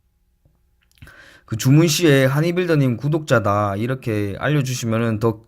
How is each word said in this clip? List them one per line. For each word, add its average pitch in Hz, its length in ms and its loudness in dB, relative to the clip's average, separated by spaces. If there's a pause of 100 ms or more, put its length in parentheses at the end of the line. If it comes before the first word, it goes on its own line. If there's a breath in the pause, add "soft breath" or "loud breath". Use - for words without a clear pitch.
(1400 loud breath)
그 113 120 -8
주문 147 320 4
시에 151 360 4
"하니빌더님 151 680 0
구독자다." 107 800 -2
이렇게 107 640 -4
알려주시면은 117 800 -2
더 110 280 -2